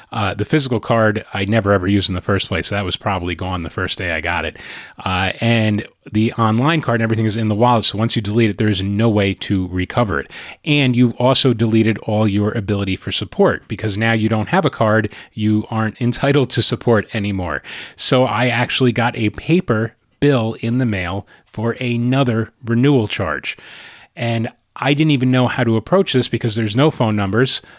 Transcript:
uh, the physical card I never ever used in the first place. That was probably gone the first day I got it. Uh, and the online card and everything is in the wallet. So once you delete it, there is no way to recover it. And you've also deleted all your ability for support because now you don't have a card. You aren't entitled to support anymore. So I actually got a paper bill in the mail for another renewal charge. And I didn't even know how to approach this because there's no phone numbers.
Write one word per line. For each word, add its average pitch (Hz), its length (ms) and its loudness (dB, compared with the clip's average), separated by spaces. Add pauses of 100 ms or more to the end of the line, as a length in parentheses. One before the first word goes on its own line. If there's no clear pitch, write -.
(120)
uh, 104 220 -4
the 98 100 -4
physical 127 380 0
card 110 520 2
I 101 120 -2
never 101 260 0
ever 95 160 2
used 98 220 2
in 95 60 -4
the 87 60 -6
first - 280 -2
place. 85 180 -2
That 101 160 -2
was 90 140 -4
probably 90 360 -4
gone 90 300 -6
the 80 60 -8
first - 280 -6
day 90 140 -4
I 80 80 -2
got 85 240 -2
it. 80 160 -8 (400)
Uh, 92 400 -2
and 110 480 0 (240)
the 110 220 2
online 120 480 2
card 117 180 0
and 117 40 0
everything 110 220 0
is 107 120 -2
in 110 100 -2
the 107 80 0
wallet. 117 300 4
So - 120 -2
once 110 200 0
you 117 40 0
delete 107 280 2
it, 98 80 -4
there 110 100 2
is 98 140 0
no 101 260 0
way 101 280 2
to 95 340 -2
recover 92 500 -2
it. - 100 -8 (360)
And 139 320 2
you've 120 180 4
also 127 380 2
deleted 110 460 2
all 107 280 0
your 104 240 0
ability 98 460 -2
for - 160 -8
support 127 560 0
because 104 280 -4
now 113 140 0
you 110 160 2
don't 107 220 0
have 180 160 2
a 139 40 2
card. 110 440 0 (180)
You 107 400 0
aren't 110 300 -4
entitled 131 500 0
to 117 100 0
support 110 540 0
anymore. 95 480 -4 (320)
So 131 300 2
I 117 240 0
actually 123 420 0
got 113 240 -2
a 113 140 0
paper 117 640 -2 (240)
bill 117 400 2
in 117 200 -2
the 131 60 2
mail 98 400 -4 (200)
for 113 340 -4
another 120 720 0 (140)
renewal 120 420 4
charge. 76 500 -4 (560)
And 117 380 -4 (320)
I 143 120 2
didn't 156 160 2
even 131 180 2
know 127 180 4
how 127 160 -2
to 113 120 2
approach 180 380 0
this 127 140 2
because 113 280 -2
there's 110 220 -2
no 147 120 4
phone 113 260 0
numbers. 104 460 0 (180)